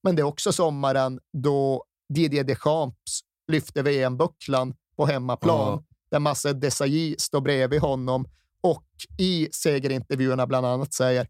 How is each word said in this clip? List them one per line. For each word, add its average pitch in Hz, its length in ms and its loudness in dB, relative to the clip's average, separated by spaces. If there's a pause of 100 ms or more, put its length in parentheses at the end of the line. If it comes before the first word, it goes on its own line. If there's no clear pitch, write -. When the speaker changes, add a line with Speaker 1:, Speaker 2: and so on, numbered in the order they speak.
Speaker 1:
Men 185 140 2
det 151 60 4
är - 20 4
också 147 280 -2
sommaren 135 680 0 (220)
då 135 420 2 (300)
Didier 143 300 2
Deschamps 147 760 -2 (320)
lyfte 147 300 -2
V 139 200 2
M-bucklan 127 720 -2 (220)
på 147 100 2
hemmaplan, 139 520 0
Speaker 2:
Ja. 113 260 -2 (260)
Speaker 1:
där 147 80 0
Marcel 143 420 0
Desailly 147 580 0
står - 220 -2
bredvid 135 400 2
honom 131 460 0 (360)
och 170 220 0 (340)
i 175 340 0
segerintervjuerna 131 960 0
bland 127 200 0
annat 127 280 -2
säger 127 360 2